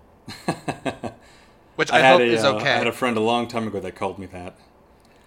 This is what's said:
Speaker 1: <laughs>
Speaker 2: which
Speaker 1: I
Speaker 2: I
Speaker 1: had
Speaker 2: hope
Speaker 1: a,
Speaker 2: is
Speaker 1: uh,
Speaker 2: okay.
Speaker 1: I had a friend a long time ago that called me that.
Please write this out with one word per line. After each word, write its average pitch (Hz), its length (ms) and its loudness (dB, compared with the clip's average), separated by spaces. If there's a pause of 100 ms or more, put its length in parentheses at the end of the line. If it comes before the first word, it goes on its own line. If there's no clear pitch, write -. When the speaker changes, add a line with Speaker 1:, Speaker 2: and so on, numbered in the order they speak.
(380)
Speaker 1:
<laughs> - 1400 -10
Speaker 2:
which - 160 -2
Speaker 1:
I 120 60 4
Speaker 2:
I - 20 8
Speaker 1:
had 131 140 8
Speaker 2:
hope 131 80 6
Speaker 1:
a, 123 40 4
Speaker 2:
is 113 180 2
Speaker 1:
uh, 139 120 4
Speaker 2:
okay. 120 180 0
Speaker 1:
I 120 40 2
had 120 100 0
a 117 40 -2
friend 120 260 -2
a 110 40 0
long 117 260 0
time 113 200 -6
ago 101 120 -6
that 92 160 -10
called 95 240 -6
me 95 80 -12
that. 90 300 -16 (680)